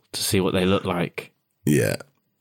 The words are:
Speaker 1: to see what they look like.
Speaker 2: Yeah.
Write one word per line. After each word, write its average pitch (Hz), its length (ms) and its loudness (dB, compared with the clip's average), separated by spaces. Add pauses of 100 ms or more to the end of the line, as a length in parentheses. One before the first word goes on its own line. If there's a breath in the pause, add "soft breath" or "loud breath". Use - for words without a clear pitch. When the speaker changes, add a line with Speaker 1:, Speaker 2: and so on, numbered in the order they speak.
(120)
Speaker 1:
to - 100 -8
see 98 200 0
what 92 120 0
they 92 120 2
look 95 180 2
like. - 480 -6 (340)
Speaker 2:
Yeah. 60 300 2 (460)